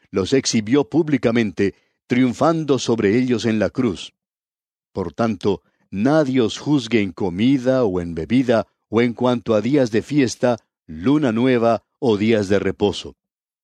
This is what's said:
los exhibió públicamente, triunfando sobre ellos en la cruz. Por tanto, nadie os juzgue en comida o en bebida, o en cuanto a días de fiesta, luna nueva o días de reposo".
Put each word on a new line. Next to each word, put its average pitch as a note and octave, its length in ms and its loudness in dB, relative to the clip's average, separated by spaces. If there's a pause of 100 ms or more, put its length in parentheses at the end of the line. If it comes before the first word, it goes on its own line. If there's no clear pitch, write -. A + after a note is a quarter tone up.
(100)
los F#2+ 220 -2
exhibió C3 560 0
públicamente, A#2 840 0 (340)
triunfando C3+ 720 0
sobre A2 360 0
ellos B2 280 -2
en A2 160 0
la F#2 100 0
cruz. A2 420 -4 (800)
Por F2+ 200 -6
tanto, G#2+ 500 -2 (260)
nadie C3 520 0
os G#2+ 180 -2
juzgue A#2+ 420 0
en G2 120 -2
comida B2 720 0
o F2+ 160 -2
en E2+ 140 -8
bebida, A2+ 520 0 (220)
o A2 120 2
en A#2+ 140 0
cuanto A#2+ 400 0
a G#2+ 60 4
días B2 320 0
de A2 100 2
fiesta, B2 560 0 (280)
luna B2 440 0
nueva A#2 540 0 (160)
o A#2 160 2
días G#2+ 320 0
de G2+ 100 2
reposo". F#2+ 580 -2 (480)